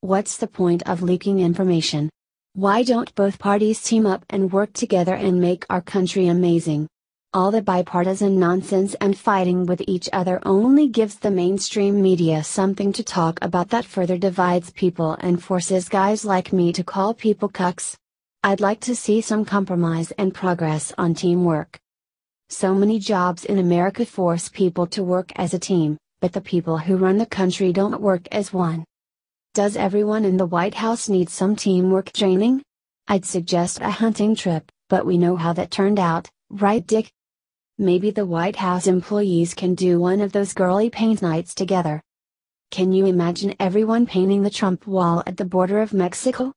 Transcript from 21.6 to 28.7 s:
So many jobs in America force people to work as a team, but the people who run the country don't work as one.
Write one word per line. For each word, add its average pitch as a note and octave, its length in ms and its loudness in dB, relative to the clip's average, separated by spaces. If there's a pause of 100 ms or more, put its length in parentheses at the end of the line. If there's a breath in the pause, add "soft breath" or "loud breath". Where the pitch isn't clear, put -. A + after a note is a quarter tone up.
So F#3+ 260 -2
many G#3 240 2
jobs F3+ 460 -2
in G3+ 140 0
America F3+ 480 2
force F3 420 -2
people F3 380 -2
to F#3+ 180 -6
work F3+ 320 -2
as F3+ 160 -4
a F3+ 60 -4
team, D#3+ 400 0 (220)
but F3+ 120 -2
the G3 80 -4
people E3+ 380 -2
who F3+ 180 0
run F#3+ 220 2
the A3+ 80 0
country F#3 480 -2
don't G3 260 -2
work F#3+ 320 0
as G3+ 220 -4
one. E3 300 -2 (680)